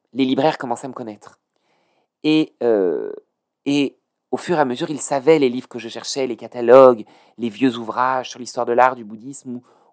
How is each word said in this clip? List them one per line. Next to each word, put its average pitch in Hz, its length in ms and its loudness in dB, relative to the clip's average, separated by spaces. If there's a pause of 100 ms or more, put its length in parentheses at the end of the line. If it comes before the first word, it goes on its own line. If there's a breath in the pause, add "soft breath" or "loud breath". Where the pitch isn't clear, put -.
(140)
les 131 120 0
libraires 135 320 0
commencent 120 280 -8
à - 20 -12
me 123 60 -14
connaître. 110 460 -16 (840)
Et, 156 300 2 (100)
euh, 90 480 0 (540)
et 143 320 -2 (340)
au 127 60 -2
fur 170 200 -4
et 156 40 2
à 143 40 2
mesure, 127 240 -4
il 147 100 -8
savait 147 400 2
les 135 100 2
livres 123 180 -6
que - 120 -14
je 113 100 -12
cherchais, 123 360 -8
les 120 100 -6
catalogues, 120 720 6 (320 soft breath)
les 117 120 -6
vieux 113 280 -2
ouvrages 120 520 -4
sur 123 100 -18
l'histoire 120 260 -6
de 120 80 -2
l'art, 127 220 4
du 120 80 -14
bouddhisme, 120 520 -14
où, 120 80 -16 (300 soft breath)